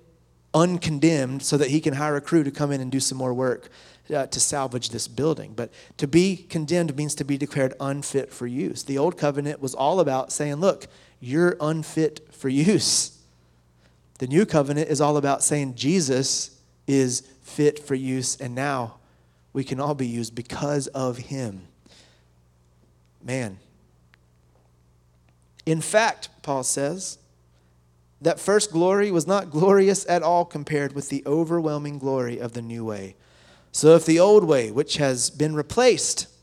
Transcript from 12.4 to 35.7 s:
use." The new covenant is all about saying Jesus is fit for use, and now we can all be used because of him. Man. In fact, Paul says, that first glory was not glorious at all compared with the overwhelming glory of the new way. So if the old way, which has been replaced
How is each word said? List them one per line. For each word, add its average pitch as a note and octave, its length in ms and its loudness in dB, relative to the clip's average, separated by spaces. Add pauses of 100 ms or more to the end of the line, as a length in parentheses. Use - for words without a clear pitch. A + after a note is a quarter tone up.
use." D3+ 640 2 (1080)
The B2+ 100 -6
new E3 180 4
covenant D3 440 0
is D3 120 0
all D3 160 4
about C#3 260 0
saying C#3 320 -2
Jesus C3+ 760 0 (360)
is C3 360 0 (180)
fit D3 440 0
for C#3 100 -2
use, C3 420 -4
and A#2+ 180 -10
now C3 400 -4 (560)
we C3+ 140 -4
can C3 160 -6
all D3+ 120 -2
be C3+ 140 -4
used A#2 260 -6
because C#3+ 540 -4
of B2+ 300 -4
him. A#2+ 460 -10 (1600)
Man. A2+ 380 -6 (2000)
In D#3+ 160 0
fact, - 480 2 (140)
Paul C3+ 200 -4
says, D3 540 -4 (1040)
that D#3+ 180 0
first G#3 320 2
glory F#3+ 400 2
was D#3+ 160 0
not F#3+ 240 -2
glorious F#3+ 560 4
at E3+ 160 2
all E3+ 220 2
compared C#3+ 480 -4
with C#3 160 -8
the C3+ 160 -6
overwhelming D3+ 720 -2
glory C3 400 -2
of A#2 140 -8
the A#2+ 80 -8
new A#2 240 -8
way. G2 320 -8 (560)
So D#3 220 10
if E3 100 4
the E3 140 6
old G#3 260 8
way, B2+ 260 2
which C#3 240 -2
has C3 340 0
been D3+ 260 -2
replaced G#3+ 720 0 (160)